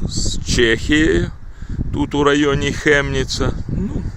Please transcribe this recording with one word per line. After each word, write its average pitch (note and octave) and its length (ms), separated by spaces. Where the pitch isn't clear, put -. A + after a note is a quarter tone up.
з - 380
Чехією, D3+ 840
тут D3 220
у D3 100
районі C#3+ 480
Хемніца. C#3 800
Ну, G#3 340